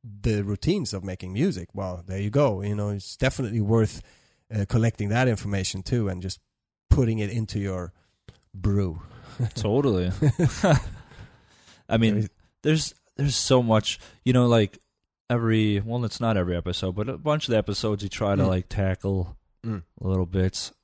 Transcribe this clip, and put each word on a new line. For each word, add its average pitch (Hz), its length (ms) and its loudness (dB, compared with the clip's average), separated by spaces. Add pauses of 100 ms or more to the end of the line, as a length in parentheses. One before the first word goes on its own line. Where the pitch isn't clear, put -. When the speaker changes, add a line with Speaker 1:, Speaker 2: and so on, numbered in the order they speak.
Speaker 1:
the 104 400 -2
routines 113 500 -2
of 92 100 -6
making 92 300 -8
music, 107 400 -2
well, 90 340 -8
there 95 120 -6
you 104 100 -2
go. 117 320 2
You 104 140 -2
know, 104 140 -2
it's 101 280 -8
definitely 120 440 -2
worth, 110 400 2 (540)
uh, 101 140 0
collecting 110 400 0
that 123 180 2
information 98 560 -2
too, 117 240 -2
and 92 140 -6
just 95 180 -8 (500)
putting 113 300 4
it 104 100 -2
into 113 300 -4
your 92 320 -4 (640)
brew. 95 480 0 (260)
<laughs> - 260 -6
Speaker 2:
Totally. 107 600 0
<laughs> - 1700 -2
I 113 80 2
mean, 113 160 4
Speaker 1:
There 107 100 2
is 101 60 -4 (340)
Speaker 2:
there's, 151 320 0 (200)
there's 139 200 0
so 127 280 4
much, 110 360 2 (260)
you 127 80 4
know, 123 140 6
like, 113 300 4 (520)
every, 110 500 2
well, 113 260 -2
it's - 140 -6
not 113 180 2
every 90 180 0
episode, 90 400 -4
but 107 140 -4
a 107 80 -6
bunch 151 300 -2
of 123 40 -2
the 110 60 4
episodes 104 460 -2
you 98 60 -6
try 101 260 0
to, 98 80 2
Speaker 1:
Mm. 95 40 4
Speaker 2:
like, 92 220 0
tackle 95 680 -2 (280)
Speaker 1:
Mm. 107 180 -6 (160)
Speaker 2:
little 92 260 0
bits, 92 460 -2 (120)